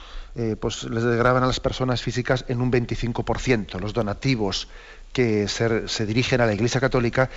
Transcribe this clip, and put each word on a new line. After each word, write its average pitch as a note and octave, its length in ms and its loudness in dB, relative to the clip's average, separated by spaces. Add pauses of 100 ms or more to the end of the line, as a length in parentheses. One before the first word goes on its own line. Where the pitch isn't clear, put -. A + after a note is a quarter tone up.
(360)
eh, A2+ 220 -2
pues - 260 -4
les A#2 200 -2
desgravan B2 400 4
a B2+ 40 2
las B2 120 0
personas B2+ 420 -2
físicas B2 460 -2
en A#2+ 140 -2
un B2 100 2
veinticinco A#2+ 540 0
por A2+ 140 -2
ciento. A2 400 0
Los G#2 140 -6
donativos G#2+ 760 -2 (420)
que G#2+ 360 2
se, A2 400 0
se - 180 -2
dirigen A#2+ 340 2
a A#2+ 60 6
la A2 80 4
Iglesia A#2 260 2
Católica B2+ 580 2